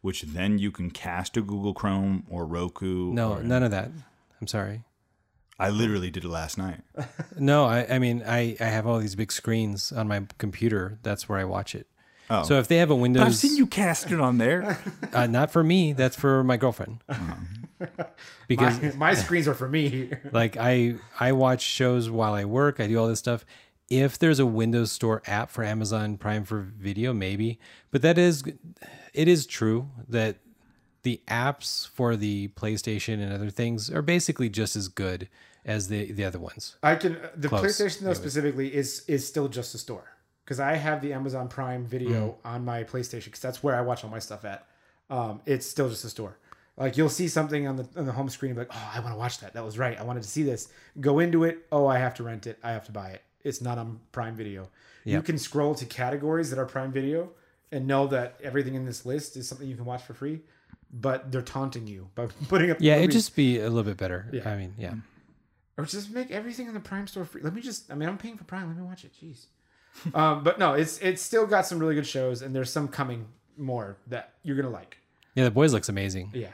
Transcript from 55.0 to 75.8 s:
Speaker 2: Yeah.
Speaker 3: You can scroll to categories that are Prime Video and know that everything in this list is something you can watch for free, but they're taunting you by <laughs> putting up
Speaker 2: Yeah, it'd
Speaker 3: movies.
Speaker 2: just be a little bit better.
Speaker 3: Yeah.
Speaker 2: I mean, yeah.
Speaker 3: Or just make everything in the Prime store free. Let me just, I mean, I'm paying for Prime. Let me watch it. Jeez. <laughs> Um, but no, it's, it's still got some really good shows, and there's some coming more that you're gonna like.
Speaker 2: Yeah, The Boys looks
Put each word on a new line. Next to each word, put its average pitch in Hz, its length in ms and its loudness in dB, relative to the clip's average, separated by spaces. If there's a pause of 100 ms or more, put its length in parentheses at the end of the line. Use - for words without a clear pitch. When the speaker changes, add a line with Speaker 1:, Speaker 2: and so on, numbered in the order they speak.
Speaker 2:
Yeah. 147 120 2
Speaker 3:
You 160 40 2
can 160 160 -2
scroll 147 380 0
to 135 100 -8
categories 143 640 -2
that 131 100 -4
are 131 60 -2
Prime 131 260 -6
Video 143 380 -2 (420)
and 131 160 -4
know 139 200 4
that 123 360 -2
everything 131 300 -2
in 131 120 -6
this 120 200 -10
list 139 320 -6
is 127 100 -10
something 135 200 -12
you 131 80 -8
can 117 100 -10
watch 123 160 -8
for 117 140 -18
free, 156 260 -8 (500)
but 131 400 -4
they're 127 120 -2
taunting 127 440 -6
you 95 280 -14
by 120 100 -4
<laughs> 127 240 -10
putting 175 220 6
up 160 100 2
Speaker 2:
Yeah, 151 140 8
it'd 160 140 6
Speaker 3:
movies. 147 60 4 (100)
Speaker 2:
just - 100 -8
be 127 240 4
a 107 100 0
little 113 140 2
bit 101 140 -2
better. 92 360 -4
Speaker 3:
Yeah. 113 160 -4
Speaker 2:
I 101 80 -4
mean, 95 200 -8
yeah. 101 180 -8 (840)
Speaker 3:
Or 147 80 -6
just 202 260 -10
make 254 200 -6
everything 233 360 -8
in 226 60 -12
the 208 80 -6
Prime 202 260 -8
store 185 180 -8
free. - 160 -14
Let 160 120 -6
me 233 80 -10
just, 247 300 -12
I 143 40 -10
mean, 151 140 -2
I'm 196 80 -6
paying 226 200 -12
for 185 60 -18
Prime. 185 240 -10
Let 165 100 -8
me 180 60 -10
watch 180 220 -14
it. - 80 -20
Jeez. 156 380 -20
<laughs> - 40 -20 (580)
Um, 156 280 2
but 175 160 2
no, 180 160 4
it's, 156 260 0
it's 185 220 0
still 220 240 2
got 208 200 4
some 175 120 -4
really 160 180 0
good 143 120 -2
shows, 127 340 -2
and 131 140 -8
there's 127 160 -2
some 147 160 -2
coming 123 380 -6 (320)
more 120 400 -6 (100)
that 120 340 -10
you're 139 140 -4
gonna 135 140 -2
like. 90 300 -14 (360)
Speaker 2:
Yeah, 131 80 6
The 123 80 6
Boys 139 220 6
looks 107 160 0